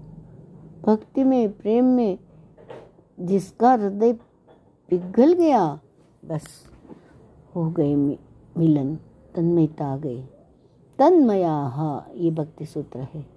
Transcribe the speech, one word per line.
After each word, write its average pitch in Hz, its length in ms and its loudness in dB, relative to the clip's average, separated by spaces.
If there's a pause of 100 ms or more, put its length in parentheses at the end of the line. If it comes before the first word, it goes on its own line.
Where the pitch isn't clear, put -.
(880)
भक्ति 214 380 -2
में, 240 280 0
प्रेम 226 320 -2
में 247 340 0 (1000)
जिसका 196 520 0
हृदय 214 460 0 (680)
पिघल 185 440 2
गया, 233 480 2 (440)
बस 156 220 -8 (1120)
हो 165 140 -2
गए 151 240 0
मि-, 143 240 -2 (400)
मिलन, 156 400 0 (360)
तन्मयता 165 520 0
आ 135 100 -6
गई। 131 280 -10 (720)
तन्मयाः, 160 1160 2
ये 170 160 -2
भक्ति 156 360 -8
सूत्र 139 320 -12
है। 135 280 -14 (100)